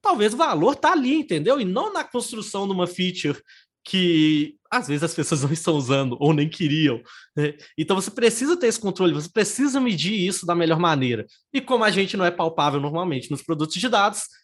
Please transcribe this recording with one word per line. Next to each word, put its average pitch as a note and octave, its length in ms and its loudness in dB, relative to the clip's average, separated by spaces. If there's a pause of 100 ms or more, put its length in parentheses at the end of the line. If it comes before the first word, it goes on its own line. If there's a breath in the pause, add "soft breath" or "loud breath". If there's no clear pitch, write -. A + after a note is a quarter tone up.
Talvez A3 320 2
o A#3+ 40 -6
valor B3+ 380 4
tá D#4 180 4
ali, C4+ 220 2
entendeu? A3+ 440 0
E A3+ 60 -2
não B3+ 260 -2
na F#4 120 -4
construção A3 640 -6
de G3 80 -2
uma F3+ 140 0
feature F3+ 500 -4 (460 soft breath)
que D#3 720 2 (160)
às A#3 160 -2
vezes D3 160 -2
as D#3+ 100 -2
pessoas D3 300 -2
não C#3 80 0
estão E3 240 0
usando C3+ 440 0
ou D3 120 4
nem D3+ 160 2
queriam, D3+ 540 0 (340 loud breath)
né? D3 180 -2 (240 loud breath)
Então D#3+ 180 0
você F#3+ 140 -2
precisa A#3 460 0
ter D4+ 120 0
esse A3 120 0
controle, F#3 340 0
você D3+ 160 -6
precisa B3 520 0
medir G3 320 0
isso F#3 320 -2
da E3+ 100 0
melhor E3 240 2
maneira. C3 460 0 (280 soft breath)
E C#4 60 0
como B3+ 240 0
a G#3 80 4
gente F#3+ 240 0
não F#3+ 80 0
é F3 80 2
palpável D#3+ 480 0
normalmente D3 500 -4
nos C#3+ 140 -8
produtos D#3 320 -4
de F#3 140 -2
dados, G#3+ 340 0 (200 soft breath)